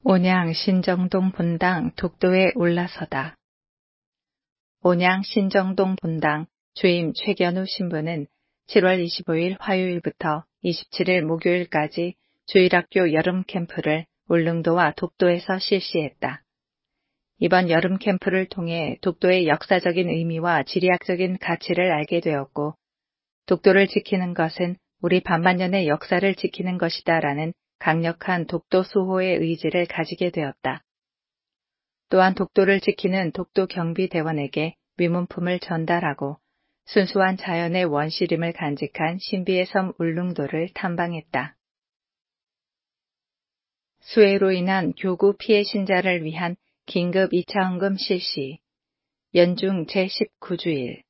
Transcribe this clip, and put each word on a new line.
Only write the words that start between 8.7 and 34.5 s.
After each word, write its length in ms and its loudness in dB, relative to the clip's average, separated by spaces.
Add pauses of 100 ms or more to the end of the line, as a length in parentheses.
이십오 340 -4
일 240 0
화요일부터 840 -4 (180)
이십칠 460 -4
일 160 2
목요일까지 920 -2 (320)
주일학교 680 4
여름 320 0
캠프를 600 -4 (220)
울릉도와 680 2
독도에서 640 0
실시했다. 840 -4 (1000)
이번 280 4
여름 300 2
캠프를 480 0
통해 540 -6
독도의 480 2
역사적인 600 0
의미와 540 -2
지리학적인 760 0
가치를 540 -2
알게 280 -2
되었고, 540 -4 (720)
독도를 420 4
지키는 460 -2
것은 420 -2 (260)
우리 180 2
반만년의 680 0
역사를 460 0
지키는 440 -4
것이다라는 720 -2 (260)
강력한 680 0
독도 380 0
수호의 520 0
의지를 500 0
가지게 440 -4
되었다. 520 -6 (1300)
또한 260 4
독도를 460 2
지키는 520 -2
독도 340 -2
경비대원에게 1120 -4 (200)